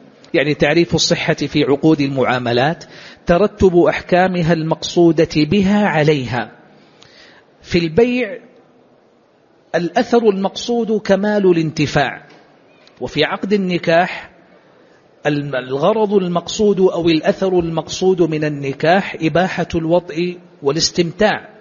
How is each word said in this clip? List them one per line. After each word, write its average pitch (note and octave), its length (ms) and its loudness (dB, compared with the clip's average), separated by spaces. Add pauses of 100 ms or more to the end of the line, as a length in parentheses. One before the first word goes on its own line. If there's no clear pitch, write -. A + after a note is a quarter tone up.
(340)
يعني D3 200 2
تعريف E3 420 2
الصحة D#3+ 380 0
في D3 300 -2
عقود C#3+ 380 2
المعاملات، B2+ 840 -2 (420)
"ترتب F#3 520 2
أحكامها F3 760 2
المقصودة D#3+ 800 2
بها G3 520 2
عليها". C#3+ 640 0 (1120)
في - 180 -2
البيع G#3+ 600 0 (1400)
الأثر A3 540 0
المقصود G3+ 720 -2
كمال G3+ 440 0
الانتفاع، D3+ 840 0 (720)
وفي D3 220 -2
عقد F#3 300 -4
النكاح F3+ 800 0 (920)
الم-، C#3+ 300 -4
الغرض E3+ 580 -2
المقصود F#3 640 0
أو F3 300 2
الأثر F3+ 500 0
المقصود E3+ 640 -2
من D#3 220 -2
النكاح D3+ 800 -2
إباحة E3+ 540 -2
الوطء E3+ 640 -2 (260)
والاستمتاع. D#3+ 880 -2 (120)